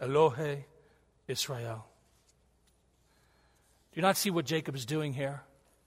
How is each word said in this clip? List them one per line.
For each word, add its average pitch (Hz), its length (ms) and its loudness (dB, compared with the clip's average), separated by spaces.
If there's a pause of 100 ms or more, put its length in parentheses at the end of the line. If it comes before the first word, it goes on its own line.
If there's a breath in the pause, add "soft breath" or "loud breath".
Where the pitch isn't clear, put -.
Elohe 143 640 2 (640 soft breath)
Israel. 117 580 -6 (2000)
Do - 60 -8
you 160 40 0
not 190 140 6
see - 140 2
what 165 160 0
Jacob 151 280 -2
is 131 120 -8
doing 151 260 -2
here? 139 300 -6 (440)